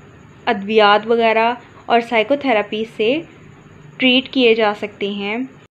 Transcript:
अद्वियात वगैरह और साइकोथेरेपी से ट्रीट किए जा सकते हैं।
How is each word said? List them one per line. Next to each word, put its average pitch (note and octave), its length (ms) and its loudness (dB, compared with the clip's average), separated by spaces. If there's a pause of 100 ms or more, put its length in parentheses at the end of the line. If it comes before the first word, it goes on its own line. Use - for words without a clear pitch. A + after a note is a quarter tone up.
(460)
अद्वियात G#3+ 600 2
वगैरह A3+ 500 2 (320)
और A#3 140 2
साइकोथेरेपी A3+ 840 -2
से A3 240 -2 (880)
ट्रीट C4 300 2
किए A#3+ 260 2
जा A3 200 0
सकते G3+ 380 -8
हैं। G#3 360 -6 (220)